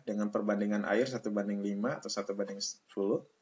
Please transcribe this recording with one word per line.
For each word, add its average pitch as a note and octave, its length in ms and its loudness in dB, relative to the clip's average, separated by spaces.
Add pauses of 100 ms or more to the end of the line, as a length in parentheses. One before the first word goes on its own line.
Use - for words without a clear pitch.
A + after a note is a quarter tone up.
dengan G#2 240 0
perbandingan G#2 560 2
air A2 240 4
satu A2+ 240 -2
banding G2+ 320 0
lima G#2 320 0
atau - 160 -8
satu G2+ 240 -4
banding G2 240 -4
sepuluh. - 640 -2 (180)